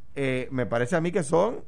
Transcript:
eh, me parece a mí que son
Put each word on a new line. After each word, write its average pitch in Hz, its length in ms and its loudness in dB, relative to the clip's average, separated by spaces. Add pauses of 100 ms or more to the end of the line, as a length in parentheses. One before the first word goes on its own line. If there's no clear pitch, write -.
(160)
eh, 131 360 -2
me 127 140 0
parece 120 300 0
a 165 60 4
mí 170 100 0
que 175 120 2
son 175 440 2